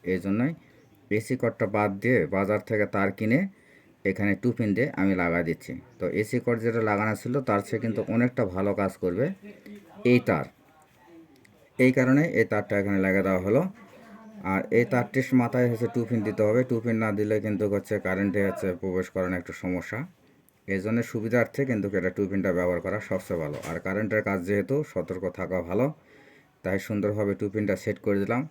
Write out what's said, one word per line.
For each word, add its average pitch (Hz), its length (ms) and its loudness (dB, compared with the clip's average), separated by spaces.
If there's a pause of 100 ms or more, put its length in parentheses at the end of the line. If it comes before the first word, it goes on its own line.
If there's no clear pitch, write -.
(120)
এই 92 120 0
জন্যই 110 280 0 (600)
এসি 107 300 0
কর্ডটা 117 240 0 (100)
বাদ 104 160 4 (100)
দিয়ে 120 180 4 (160)
বাজার 101 340 2
থেকে 104 160 2 (100)
তার 98 240 2
কিনে 113 200 2 (640)
এখানে 101 260 0 (100)
টু 123 160 2
পিন 107 160 0
দিয়ে 120 140 2 (140)
আমি 98 200 4
লাগাই 87 280 2
দিচ্ছি। 85 220 -6 (280)
তো 90 60 -4 (160)
এসি 110 220 -2
কর্ড 117 220 0
যেটা 117 240 0
লাগানো 104 320 2
ছিল 123 120 -4 (140)
তার 101 200 2
চেয়ে 110 160 -4
কিন্তু 113 180 -2 (120)
অনেকটা 123 300 2 (120)
ভালো 101 240 0
কাজ 98 120 2 (120)
করবে 92 220 0 (840)
এই 123 160 8
তার, 80 180 2 (1300)
এই 131 180 6
কারণে 131 260 4 (160)
এই - 120 4
তারটা 104 300 0
এখানে 98 240 0
লাগিয়ে 95 220 4
দেওয়া 92 180 2
হলো। 117 160 4 (920)
আর 196 80 2 (160)
এই 120 140 4
তারটির 127 360 0 (140)
মাথায় 123 300 2
হচ্ছে 117 240 -2
টু 120 100 0
পিন 113 220 0
দিতে 104 200 -2
হবে, 117 220 4
টু 120 140 0
পিন 117 200 0
না 110 60 0 (100)
দিলে 107 160 2 (100)
কিন্তু 104 280 0
হচ্ছে 101 200 -2 (120)
কারেন্টে 98 420 0
হচ্ছে 95 200 -2 (140)
প্রবেশ 92 320 -2
করানো 92 280 0
একটু 87 200 -12
সমস্যা। 90 380 -4 (680)
এই 98 160 -2
জন্য 110 140 0 (140)
সুবিধার্থে 113 580 0
কিন্তু 104 160 0 (120)
এটা 90 200 0
টু 101 120 2
পিনটা 95 280 0
ব্যবহার 90 280 2
করা 95 120 -4 (120)
সবচেয়ে 95 340 -4
ভালো। 73 140 -6 (120)
আর 82 160 -6
কারেন্টের 104 420 0
কাজ 98 200 0
যেহেতু 101 280 0 (160)
সতর্ক 92 320 -6 (160)
থাকা 92 180 -4 (120)
ভালো, 107 160 2 (800)
তাই 95 140 0 (100)
সুন্দরভাবে 104 520 0
টু 104 140 -2
পিনটা 104 300 0
সেট 107 220 -2
করে 101 180 2
দিলাম। 117 280 0